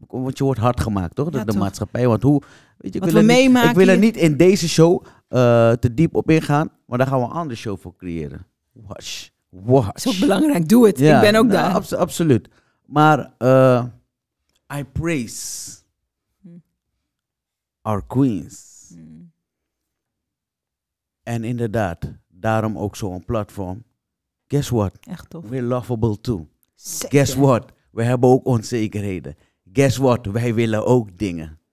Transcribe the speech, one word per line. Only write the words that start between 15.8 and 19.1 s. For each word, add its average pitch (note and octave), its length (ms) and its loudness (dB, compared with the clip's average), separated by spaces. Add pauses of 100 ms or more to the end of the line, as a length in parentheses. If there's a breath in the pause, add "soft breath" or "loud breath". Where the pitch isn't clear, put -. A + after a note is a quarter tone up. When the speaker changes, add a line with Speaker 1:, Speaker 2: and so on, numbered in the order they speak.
Speaker 2:
Hmm. E3+ 200 -20 (1200)
Speaker 1:
our G#2+ 260 -4
queens. A2 840 -4
Speaker 2:
Hmm. E3 380 -20 (1900)